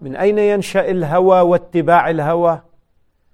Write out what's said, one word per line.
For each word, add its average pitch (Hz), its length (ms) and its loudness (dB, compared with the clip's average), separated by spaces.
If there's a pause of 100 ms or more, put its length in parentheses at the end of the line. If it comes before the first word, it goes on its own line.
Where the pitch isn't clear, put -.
من 135 160 -12
أين 208 220 0
ينشأ 196 520 -2
الهوى 185 500 2
واتباع 170 680 0
الهوى؟ 165 520 -2 (720)